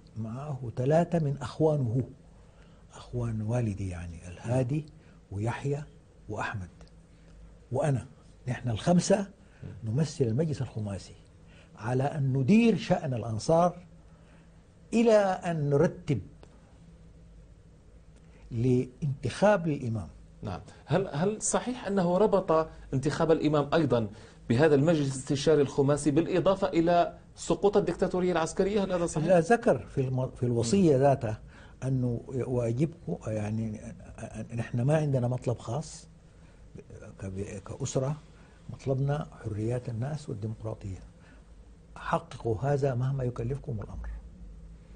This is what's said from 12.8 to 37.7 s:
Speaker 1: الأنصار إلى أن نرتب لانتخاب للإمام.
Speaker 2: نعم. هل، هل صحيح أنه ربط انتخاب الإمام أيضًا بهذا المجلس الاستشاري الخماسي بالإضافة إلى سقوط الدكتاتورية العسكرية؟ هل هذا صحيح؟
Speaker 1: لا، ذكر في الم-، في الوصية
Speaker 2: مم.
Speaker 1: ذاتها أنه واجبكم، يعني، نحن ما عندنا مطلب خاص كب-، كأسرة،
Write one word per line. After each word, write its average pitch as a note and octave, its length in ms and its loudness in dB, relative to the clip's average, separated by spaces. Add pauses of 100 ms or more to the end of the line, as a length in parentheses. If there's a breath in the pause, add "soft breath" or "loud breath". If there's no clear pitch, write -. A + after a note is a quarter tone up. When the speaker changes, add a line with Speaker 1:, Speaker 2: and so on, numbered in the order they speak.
Speaker 1:
الأنصار B2 720 2 (1080 soft breath)
إلى A3+ 240 6
أن F3 520 2
نرتب C#3+ 520 2 (2250 soft breath)
لانتخاب C3 1160 0
للإمام. A2+ 400 -4 (340)
Speaker 2:
نعم. F2+ 200 -8 (240 loud breath)
هل، F3+ 280 0
هل G3 280 -2
صحيح A#3 460 -4
أنه F3+ 300 0
ربط F3+ 520 2 (240 loud breath)
انتخاب D3 380 2
الإمام D3 420 4
أيضًا B2 360 2 (400 loud breath)
بهذا D3 260 6
المجلس C#3+ 400 4
الاستشاري D3 460 2
الخماسي C#3+ 500 2
بالإضافة F3 560 2
إلى E3+ 500 2 (180)
سقوط G3+ 420 2
الدكتاتورية F3+ 540 0
العسكرية؟ F#3 520 0
هل F#3+ 80 -4
هذا F3 140 0
صحيح؟ D#3+ 220 -2
Speaker 1:
لا، F3+ 120 8
ذكر G#3+ 460 2
في - 160 -4
الم-، C3 280 -2
في - 140 -6
الوصية B2+ 520 4
Speaker 2:
مم. C3 60 4
Speaker 1:
ذاتها C3 380 2 (440 loud breath)
أنه B2+ 440 -2
واجبكم، B2+ 920 -2 (100)
يعني، A2 540 -4 (720)
نحن A#2+ 260 -4
ما D3 160 4
عندنا C3+ 300 2
مطلب B2 300 -2
خاص - 500 -8 (1120 soft breath)
كب-، F#2+ 220 -8 (240)
كأسرة، C3+ 520 -4 (520 loud breath)